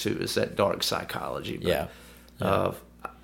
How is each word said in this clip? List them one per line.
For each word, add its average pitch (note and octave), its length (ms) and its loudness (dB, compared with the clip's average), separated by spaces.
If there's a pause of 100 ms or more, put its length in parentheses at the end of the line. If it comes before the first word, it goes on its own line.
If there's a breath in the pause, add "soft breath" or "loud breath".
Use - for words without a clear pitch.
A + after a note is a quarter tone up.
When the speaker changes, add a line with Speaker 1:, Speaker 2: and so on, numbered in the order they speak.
Speaker 1:
to G#2 180 0
is - 140 -2
that G#2+ 200 2
dark - 280 2
psychology. - 720 -4
But, - 100 -4
Speaker 2:
Yeah. D#2+ 200 2 (520 loud breath)
Yeah. G2+ 80 0
Speaker 1:
uh, G2 260 4 (500)